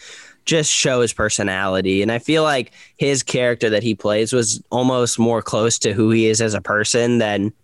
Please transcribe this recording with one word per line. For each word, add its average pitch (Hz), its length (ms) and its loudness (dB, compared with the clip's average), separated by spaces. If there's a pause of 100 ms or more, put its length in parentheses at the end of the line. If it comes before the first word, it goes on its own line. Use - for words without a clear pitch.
(460)
just 156 240 0
show 131 320 0
his 113 100 0
personality. 95 880 -2
And 107 100 0
I 120 60 -2
feel 156 240 0
like 143 300 -2 (260)
his 139 240 0
character 120 480 0
that 104 120 2
he 117 120 0
plays 107 380 -2
was 120 380 0
almost 123 480 0
more 113 240 2
close 117 380 0
to 110 140 0
who 110 160 2
he 113 180 4
is 107 140 0
as 110 100 0
a 98 80 -4
person 117 580 0
than 104 340 0 (120)